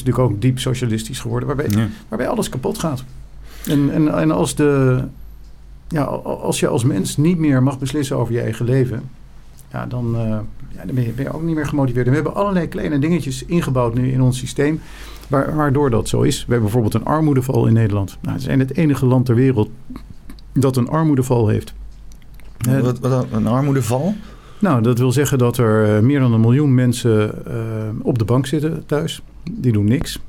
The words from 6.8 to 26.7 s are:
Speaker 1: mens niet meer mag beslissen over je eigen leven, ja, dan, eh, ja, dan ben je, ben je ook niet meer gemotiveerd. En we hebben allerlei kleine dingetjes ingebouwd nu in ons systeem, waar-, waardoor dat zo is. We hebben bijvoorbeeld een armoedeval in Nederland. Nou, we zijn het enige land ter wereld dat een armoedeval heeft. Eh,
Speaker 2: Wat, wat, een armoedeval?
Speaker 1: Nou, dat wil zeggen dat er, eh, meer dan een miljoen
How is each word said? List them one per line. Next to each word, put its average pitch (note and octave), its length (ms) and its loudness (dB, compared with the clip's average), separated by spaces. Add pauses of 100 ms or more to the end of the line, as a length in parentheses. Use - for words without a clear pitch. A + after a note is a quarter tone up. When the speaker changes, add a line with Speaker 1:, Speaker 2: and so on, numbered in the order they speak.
Speaker 1:
mens F3+ 340 0
niet E3 200 2
meer C#3+ 260 2
mag B2+ 160 0
beslissen C#3 380 -2
over A2+ 160 -2
je A#2 80 0
eigen A#2 240 -4
leven, B2 360 0 (680)
ja, A#2+ 140 -8
dan, A#2+ 300 -4
eh, A#2 60 -2 (540)
ja, F2 100 -14
dan F#2 100 -6
ben B2+ 80 0
je, A2+ 80 -2
ben B2+ 140 -6
je - 80 -6
ook D#3+ 100 -6
niet E3 120 0
meer D3+ 120 -2
gemotiveerd. C3 380 0
En B2 60 4
we C#3+ 60 4
hebben D3+ 180 -2
allerlei F#3+ 320 0
kleine D#3 320 -2
dingetjes C3+ 460 0
ingebouwd C3 480 0
nu B2+ 180 0
in C3 100 2
ons B2 160 4
systeem, C#3+ 420 -2 (480)
waar-, C#3 280 0
waardoor D3 340 4
dat A2 200 2
zo A#2 120 2
is. C3 160 2
We - 140 -4
hebben A#2+ 100 4
bijvoorbeeld G#2 320 2
een - 120 -2
armoedeval C3+ 640 2
in A2+ 60 6
Nederland. G#2 480 2
Nou, - 140 -4
we C3 60 -6
zijn C3+ 180 0
het C3 180 0
enige C#3+ 280 2
land B2+ 200 4
ter B2 100 2
wereld B2 340 2 (840)
dat C3 240 2
een - 120 0
armoedeval C3 580 2
heeft. G#2+ 260 -2 (960)
Eh, C3+ 100 2
Speaker 2:
Wat, B2 200 0
wat, B2+ 320 0
een A2 160 0
armoedeval? C3+ 680 0 (440)
Speaker 1:
Nou, C#3+ 220 4
dat A#2 160 2
wil B2+ 140 2
zeggen C#3 260 2
dat A#2+ 200 2
er, G#2+ 380 4
eh, G#2+ 60 4
meer C#3 180 4
dan B2 140 4
een A2 80 4
miljoen C3 320 4